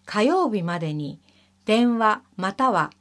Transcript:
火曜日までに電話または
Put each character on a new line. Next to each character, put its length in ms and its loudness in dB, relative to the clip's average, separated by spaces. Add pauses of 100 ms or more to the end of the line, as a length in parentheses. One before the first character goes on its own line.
火 200 0
曜 260 2
日 140 -2
ま 160 -4
で 140 -4
に 260 -8 (440)
電 340 2
話 240 2 (140)
ま 180 -4
た 180 0
は 180 0 (100)